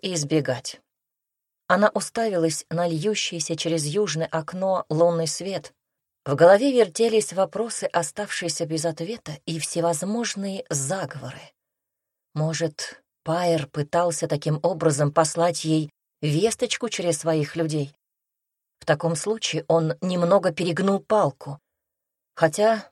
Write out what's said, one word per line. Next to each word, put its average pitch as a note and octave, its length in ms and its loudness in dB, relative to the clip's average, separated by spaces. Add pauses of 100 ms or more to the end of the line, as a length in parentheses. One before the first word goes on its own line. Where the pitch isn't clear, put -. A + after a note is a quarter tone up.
избегать. D3 760 -2 (880)
Она G3+ 280 4
уставилась F#3 760 -2
на F3 180 -2
льющийся E3+ 680 -2
через D#3+ 300 -2
южное D#3+ 420 -2
окно F#3 640 -4
лунный E3 360 4
свет. E3+ 480 -8 (500)
В C#3 120 -2
голове G3+ 360 8
вертелись A3 640 2
вопросы, G3 520 -2
оставшиеся E3+ 840 -4
без D#3+ 180 -2
ответа, E3 600 -6
и E3 100 -4
всевозможные F#3+ 1120 -4
заговоры. C#3 720 -6 (920)
Может, D#3+ 680 -4 (220)
Пайер E3 420 0
пытался E3 640 0
таким D3+ 340 -2
образом D#3 500 2
послать E3 540 2
ей D#3 240 2 (320)
весточку G#3+ 680 0
через E3+ 280 -2
своих D#3+ 380 -2
людей? D#3 400 -2 (840)
В - 80 -20
таком D#3+ 300 0
случае G3+ 520 -4
он D#3+ 340 2
немного F3+ 520 2
перегнул F#3+ 460 0
палку. D3 600 0 (760)
Хотя G#3 560 2